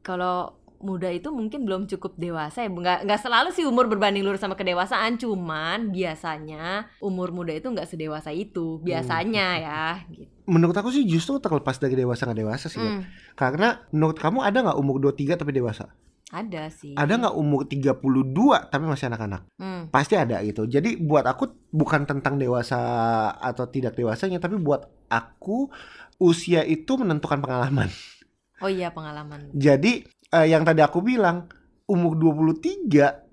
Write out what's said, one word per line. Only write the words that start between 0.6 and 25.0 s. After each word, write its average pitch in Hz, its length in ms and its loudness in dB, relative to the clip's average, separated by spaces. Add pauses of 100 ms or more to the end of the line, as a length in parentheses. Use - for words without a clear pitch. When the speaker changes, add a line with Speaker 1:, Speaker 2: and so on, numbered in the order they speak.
Speaker 1:
muda 185 320 -6
itu 175 240 -6
mungkin 240 320 -6
belum 190 240 -4
cukup 190 320 -8
dewasa 165 400 -6
ya. 226 80 -4
Nggak, 180 400 -2
nggak 208 100 4
selalu 240 320 2
sih 349 140 -2
umur 247 240 4
berbanding 202 320 2
lurus 196 240 -2
sama 196 80 -4
kedewasaan. 190 640 0
Cuman 190 720 -4
biasanya 165 1120 -6
umur 180 320 -4
muda 170 240 -6
itu 247 160 -6
nggak 165 160 -6
sedewasa 156 400 -8
itu. 165 500 -6
Biasanya 170 680 -2
Speaker 2:
Hmm. 170 160 -2
Speaker 1:
ya 151 180 -6 (280)
gitu. - 180 -20 (160)
Speaker 2:
Menurut 170 320 4
aku 214 160 -2
sih 269 160 2
justru 170 320 0
terlepas 143 400 -2
dari 131 160 0
dewasa 123 320 0
nggak 110 100 -2
dewasa 110 300 -4
sih, - 80 -10
Speaker 1:
Hmm. 214 240 -2
Speaker 2:
Beb. 185 80 -12 (240)
Karena 165 560 -2
menurut 156 320 0
kamu 226 240 -2
ada 208 160 2
nggak 185 160 0
umur 139 240 0
dua 139 100 2
puluh - 60 -6
tiga 143 180 -2
tapi 156 160 -6
dewasa? 123 380 -4 (380)
Speaker 1:
Ada 175 420 -12
sih. 147 240 -18
Speaker 2:
Ada 147 240 0
nggak 240 160 0
umur 147 320 0
tiga 139 300 0
puluh 131 320 2
dua 208 400 4
tapi 143 180 -2
masih 139 240 -2
anak-anak? 110 480 -6
Speaker 1:
Hmm. 185 320 -10
Speaker 2:
Pasti 143 260 2
ada 120 280 0
gitu. 107 240 -2
Jadi 143 320 0
buat 151 240 2
aku 131 240 0 (240)
bukan 156 340 2
tentang 139 320 -2
dewasa 123 400 0 (560)
atau 123 340 -4
tidak 123 280 -4
dewasanya, 123 420 -2
tapi 175 220 -4
buat 143 240 0 (240)